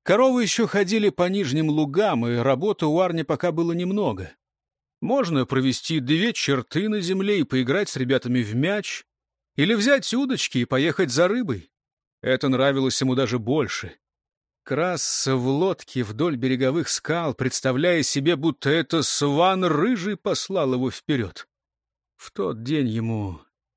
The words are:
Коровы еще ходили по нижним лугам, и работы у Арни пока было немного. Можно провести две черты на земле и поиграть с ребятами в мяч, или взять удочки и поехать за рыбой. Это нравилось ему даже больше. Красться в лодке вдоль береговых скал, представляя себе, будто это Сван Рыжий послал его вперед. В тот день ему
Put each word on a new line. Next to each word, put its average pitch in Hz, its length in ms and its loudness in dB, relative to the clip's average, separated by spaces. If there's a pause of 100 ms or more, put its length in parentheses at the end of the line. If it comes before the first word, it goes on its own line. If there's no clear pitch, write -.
Коровы 247 400 4
еще 214 240 0
ходили 202 440 2
по 175 180 0
нижним 160 400 0
лугам, 151 580 2
и 120 80 0
работы 135 520 0
у 151 120 2
Арни 175 240 0
пока 160 300 -2
было 170 200 0
немного. 175 600 -2 (720)
Можно 170 420 0
провести 135 560 0
две 160 320 0
черты 147 560 -2
на 214 120 -2
земле 190 400 0
и 139 40 2
поиграть 131 460 0
с - 60 -8
ребятами 127 460 0
в 107 120 -4
мяч, 185 500 -2 (500)
или 180 200 2
взять 240 400 2
удочки 131 440 -2
и 120 60 2
поехать 139 460 0
за 160 180 4
рыбой. 185 420 -4 (520)
Это 127 260 0
нравилось 131 540 2
ему 131 120 2
даже 123 240 0
больше. 120 600 -4 (640)
Красться 143 720 -2
в 123 100 0
лодке 143 560 -2
вдоль 127 340 -2
береговых 131 520 0
скал, 156 460 -2
представляя 139 680 0
себе, 147 340 0
будто 143 340 -2
это 160 320 0
Сван 175 640 2
Рыжий 185 520 0
послал 170 560 -2
его 127 180 0
вперед. 120 560 -6 (680)
В - 140 -20
тот 151 320 -4
день 139 260 0
ему 110 540 -4 (340)